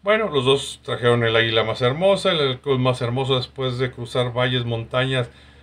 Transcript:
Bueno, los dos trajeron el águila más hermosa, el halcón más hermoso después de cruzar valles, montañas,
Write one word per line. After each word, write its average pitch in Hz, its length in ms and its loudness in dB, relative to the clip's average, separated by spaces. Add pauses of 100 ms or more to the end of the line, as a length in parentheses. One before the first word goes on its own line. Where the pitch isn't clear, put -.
Bueno, 214 280 2
los 135 140 0
dos - 400 0
trajeron 120 400 2
el 113 120 2
águila 113 280 2
más 110 180 -4
hermosa, 180 500 2
el 160 80 -2
halcón 131 400 0
más 127 220 0
hermoso 127 340 -2
después 123 420 -6
de 127 120 -2
cruzar 123 420 -4
valles, 123 320 0
montañas, 123 680 -2 (320)